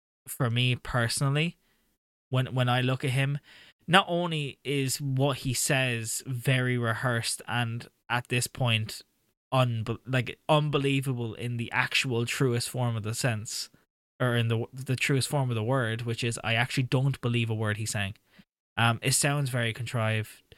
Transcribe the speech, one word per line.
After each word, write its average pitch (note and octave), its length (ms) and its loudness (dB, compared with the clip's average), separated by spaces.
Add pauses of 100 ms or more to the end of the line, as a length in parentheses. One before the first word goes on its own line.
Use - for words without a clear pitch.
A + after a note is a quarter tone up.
(260)
for - 240 -2
me B2 240 2
personally, C#3 840 0 (720)
when, B2+ 260 0
when B2+ 140 2
I B2 120 4
look B2+ 240 0
at C#3 60 0
him, C#3 280 0 (480)
not F3+ 220 6
only E3 560 -2
is C3+ 360 0
what C3+ 380 2
he C3 160 -2
says A#2+ 720 0
very B2+ 500 0
rehearsed A#2 680 0
and A#2 420 -2 (220)
at A#2+ 180 -2
this A#2+ 200 0
point A2+ 540 0 (520)
unbe-, A#2 520 0
like, B2+ 320 -2 (100)
unbelievable C#3 840 2
in A#2+ 220 -6
the A#2 140 -4
actual A#2+ 560 0
truest A#2+ 420 0
form A#2+ 280 0
of G#2 80 -4
the G#2+ 100 -4
sense, - 560 -4 (480)
or B2 180 2
in A#2 120 2
the, A#2 240 0
the C3 240 -4
truest C3+ 320 0
form C3+ 220 0
of A#2+ 40 -2
the A2 80 -2
word, A#2 400 0
which A#2 220 -4
is, A#2 180 -2
"I A2+ 120 0
actually A#2+ 300 2
don't C3 360 2
believe A#2+ 280 0
a A2+ 60 0
word G#2+ 220 0
he's G#2+ 140 -4
saying." G2+ 240 -2 (640)
Um, A#2 260 4
it B2+ 100 0
sounds C#3+ 380 0
very A#2 220 -2
contrived. A2 680 -2 (160)